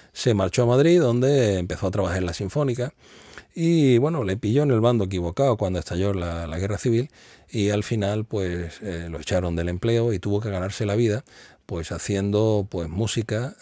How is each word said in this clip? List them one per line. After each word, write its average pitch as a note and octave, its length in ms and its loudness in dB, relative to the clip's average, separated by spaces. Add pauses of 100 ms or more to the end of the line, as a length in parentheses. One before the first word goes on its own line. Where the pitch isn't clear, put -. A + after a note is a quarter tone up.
(120)
Se - 220 0
marchó G2 300 2
a - 20 4
Madrid, D3 340 6
donde B2 580 4
empezó F#2 280 -4
a F#2 40 0
trabajar F#2+ 280 0
en F#2 80 0
la E2+ 80 -4
Sinfónica B2 580 -4 (640)
y, E3 440 4
bueno, D3+ 240 0
le F#2+ 140 0
pilló A#2+ 280 2
en C#3+ 60 2
el A2+ 100 4
bando A#2 240 4
equivocado F#2+ 520 0
cuando F#2 220 -2
estalló F#2 340 -2
la, E2+ 340 -4
la D#2+ 120 -6
guerra G2 180 -2
civil A#2+ 340 0 (380)
y G#2 220 0
al G#2 140 0
final, G#2+ 420 -2
pues, F2 560 -6
eh, E2+ 280 -8
lo D#2+ 80 -8
echaron F2 380 -2
del E2+ 140 -2
empleo A#2 420 0
y G2 60 -2
tuvo G2+ 220 -2
que A2 100 -6
ganarse G2 340 -6
la G2+ 100 0
vida, A2+ 300 0 (420)
pues, E2 260 -8
haciendo, G2+ 760 0
pues, E2+ 200 -6
música, A2 720 -4